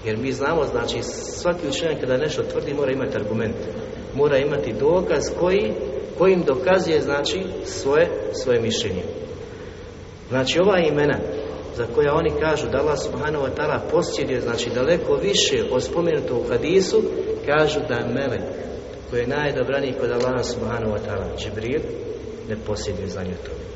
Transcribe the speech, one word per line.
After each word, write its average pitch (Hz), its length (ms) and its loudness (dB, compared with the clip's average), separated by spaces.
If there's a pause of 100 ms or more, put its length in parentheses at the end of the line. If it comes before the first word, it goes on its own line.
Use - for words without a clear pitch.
Jer 110 140 0
mi 131 140 -2
znamo, 139 320 2
znači, 120 380 -2 (380)
svaki 175 280 0
učenjak, 160 320 -2
kada 127 160 2
nešto 139 260 0
tvrdi, 147 320 -2
mora 139 180 2
imati 120 240 -2
argument, 107 400 -2 (580)
mora 139 240 4
imati 143 420 0
dokaz 156 420 4 (180)
koji, 202 320 4 (460)
kojim 180 280 6
dokazuje, 160 540 4
znači, 143 420 0 (220)
svoje, 151 440 4 (240)
svoje 120 280 2
mišljenje. 98 420 -2 (1300)
Znači, 131 320 2
ova 185 180 6
imena 147 400 4 (580)
za 117 180 -2
koja 147 200 4
oni 160 160 2 (100)
kažu 151 280 2
da 127 100 0
Allah, 143 240 2
subhanahu 147 420 -2
wa 127 120 -2
ta'ala, 147 240 0 (100)
posjeduje, 131 500 0
znači, 117 340 -2
daleko 139 400 2
više - 560 2
od 123 120 2
spomenutog 147 560 0
u - 100 -2
hadisu, 147 540 4 (440)
kažu 147 420 4
da 120 260 0
melek 131 280 -2 (680)
koji 120 100 0
je 120 60 0
najdobraniji 135 760 0
kod 120 100 2
Allaha, 120 320 2
subhanahu 110 500 -2
wa 101 60 0 (100)
ta'ala, 98 300 -4
Džibril, 107 420 -4 (680)
ne 107 80 -4 (100)
posjeduje 95 420 -4
znanje 92 220 -6
o - 160 -8
tome. - 180 -10 (120)